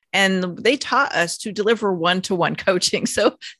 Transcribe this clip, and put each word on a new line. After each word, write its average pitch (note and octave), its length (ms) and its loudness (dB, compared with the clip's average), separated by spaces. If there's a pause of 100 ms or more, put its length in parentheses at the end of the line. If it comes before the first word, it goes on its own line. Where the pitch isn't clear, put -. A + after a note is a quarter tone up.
(120)
and F#3 460 0
they B3 180 2
taught C4+ 400 0
us E3+ 220 0
to G#3 160 -8
deliver G#3 400 0
one-to-one F3 600 0
<laughs> - 120 -4
coaching. F#3 380 0
So - 320 0 (220)